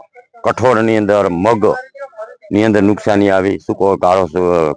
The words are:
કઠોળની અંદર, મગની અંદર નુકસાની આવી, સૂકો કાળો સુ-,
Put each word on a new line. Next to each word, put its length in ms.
કઠોળની 520
અંદર, 320
મગની 1400
અંદર 180
નુકસાની 480
આવી, 280
સૂકો 380
કાળો 300
સુ-, 500